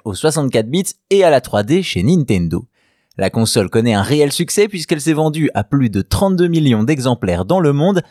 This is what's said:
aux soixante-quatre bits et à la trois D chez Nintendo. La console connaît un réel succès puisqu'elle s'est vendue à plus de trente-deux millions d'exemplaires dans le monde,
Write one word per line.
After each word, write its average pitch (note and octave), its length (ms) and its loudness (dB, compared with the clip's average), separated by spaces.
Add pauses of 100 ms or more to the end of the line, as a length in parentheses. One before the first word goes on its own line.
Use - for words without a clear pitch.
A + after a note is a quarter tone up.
aux G#2 80 -6
soixante-quatre C3 560 -2
bits F3 240 -4 (160)
et G3 160 4
à E3+ 40 6
la C#3 120 4
trois G#2 220 -2
D D#3+ 200 0
chez - 180 -4
Nintendo. F#2+ 640 0 (520)
La F#2+ 120 0
console G#2+ 400 0
connaît A#2 240 0
un G2+ 80 0
réel C#3+ 300 0
succès G3+ 380 -2
puisqu'elle E3 320 -6
s'est D#3+ 120 0
vendue D#3 400 0
à G#2 120 -4
plus C3+ 240 0
de G2 120 -2
trente-deux F3+ 460 0
millions C#3+ 360 2
d'exemplaires A#2 640 0
dans F3+ 140 0
le D3 140 2
monde, F3 380 2